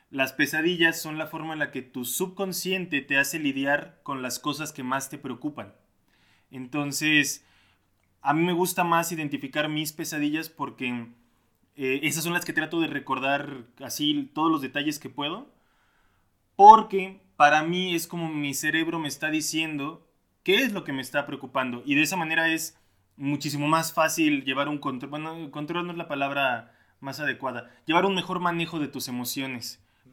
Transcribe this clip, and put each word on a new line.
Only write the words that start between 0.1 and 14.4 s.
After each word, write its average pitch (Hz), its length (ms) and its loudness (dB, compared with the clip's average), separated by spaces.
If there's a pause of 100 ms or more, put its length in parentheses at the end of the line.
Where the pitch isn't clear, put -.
pesadillas 160 680 2
son 156 160 -8
la 156 80 -4
forma 160 280 -8
en 156 60 -6
la 139 120 -4
que 131 100 -8
tu 127 220 -10
subconsciente 185 1000 -4
te 139 160 0
hace 139 220 0
lidiar 143 640 0
con 135 180 -6
las 123 180 -6
cosas 147 340 -6
que 135 100 -10
más 135 260 -4
te 147 80 -12
preocupan. 123 560 -8 (800)
Entonces, 143 920 0 (760)
a 139 120 2
mí 165 100 4
me 180 100 2
gusta 175 300 0
más 170 300 2
identificar 151 560 -4
mis 151 240 -4
pesadillas 156 560 -4
porque, 123 580 -6 (720)
eh, 135 260 -2
esas 156 220 -2
son 170 80 -2
las 170 100 -2
que - 100 -8
trato 160 280 -2
de 160 60 0
recordar 139 760 -4 (180)
así 147 540 -2
todos 160 160 2